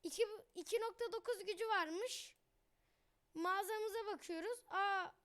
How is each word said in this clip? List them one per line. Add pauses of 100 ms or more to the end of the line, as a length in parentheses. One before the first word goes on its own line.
İki, (280)
iki
nokta
dokuz
gücü
varmış. (960)
Mağazamıza
bakıyoruz.
Aa. (200)